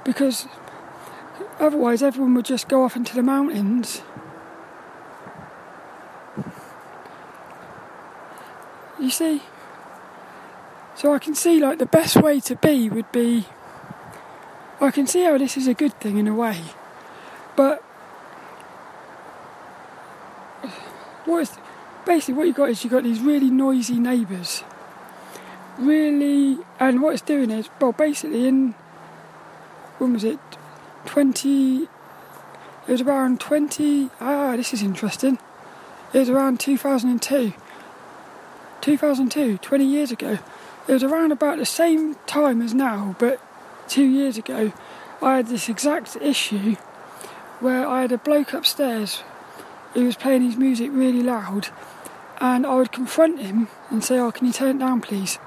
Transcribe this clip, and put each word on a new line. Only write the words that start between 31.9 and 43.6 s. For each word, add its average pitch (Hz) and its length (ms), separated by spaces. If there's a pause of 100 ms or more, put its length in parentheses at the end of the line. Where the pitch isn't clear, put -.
was 254 100
around 262 380
twenty, 294 680 (100)
ah, 269 360
this 240 180
is 208 100
interesting. 208 560 (720)
It 254 60
was 254 100
around 269 300
two 269 180
thousand 254 340
and 233 100
two. 247 320 (1300)
Two 294 160
thousand 269 340
two, 247 280
twenty 277 260
years 277 260
ago. 220 280 (480)
It - 60
was 262 100
around 311 280
about 294 280
the 254 60
same 320 500 (100)
time 269 380
as 226 100
now, 208 460
but 240 200 (480)